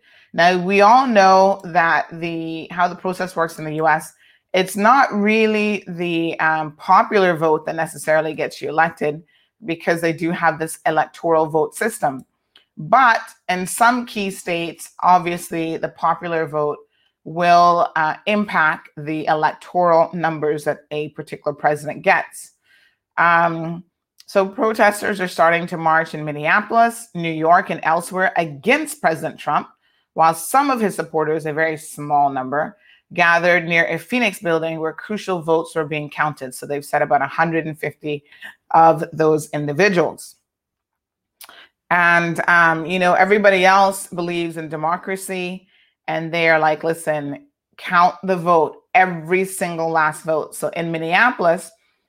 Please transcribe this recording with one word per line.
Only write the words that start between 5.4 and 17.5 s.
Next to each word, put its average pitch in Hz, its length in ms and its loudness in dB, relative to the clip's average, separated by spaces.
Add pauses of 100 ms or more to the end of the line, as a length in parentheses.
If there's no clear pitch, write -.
the, 170 540 -4
um, 156 320 -2
popular 196 640 2
vote 156 280 0
that 160 100 -6
necessarily 156 580 -2
gets 131 280 -8
you 131 60 -8
elected, 156 560 -2 (400)
because 165 380 -2
they 165 100 0
do 165 200 -4
have 165 280 0
this 160 260 -8
electoral 160 600 0
vote 151 280 -2
system. 151 520 -4 (520)
But 233 440 2 (260)
in 185 180 -2
some 240 400 0
key 202 240 -6
states, 170 640 -8 (100)
obviously, 170 760 0
the - 100 -6
popular 170 580 -2
vote 147 340 -4 (440)
will, 175 720 4